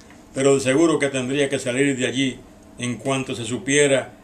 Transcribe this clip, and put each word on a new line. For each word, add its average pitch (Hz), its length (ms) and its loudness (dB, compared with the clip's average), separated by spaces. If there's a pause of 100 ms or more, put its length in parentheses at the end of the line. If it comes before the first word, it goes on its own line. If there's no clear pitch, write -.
(320)
pero 135 220 4
de 135 60 2
seguro 147 400 2
que 143 80 0
tendría 135 400 -2
que 139 100 -2
salir 131 380 0
de 123 100 -2
allí 127 320 -2 (400)
en 123 200 -6
cuanto 135 360 -4
se 117 100 -8
supiera 127 680 0 (120)